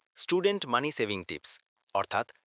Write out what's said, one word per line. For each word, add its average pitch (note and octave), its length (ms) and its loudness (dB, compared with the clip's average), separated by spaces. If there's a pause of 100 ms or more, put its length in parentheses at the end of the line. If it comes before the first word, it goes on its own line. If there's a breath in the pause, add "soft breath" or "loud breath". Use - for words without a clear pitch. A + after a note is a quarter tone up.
(160)
স্টুডেন্ট F#3 500 0
মানি C3 260 0
সেভিং G#2 320 0
টিপস, - 360 -2 (340)
অর্থাৎ G2 380 -2 (160)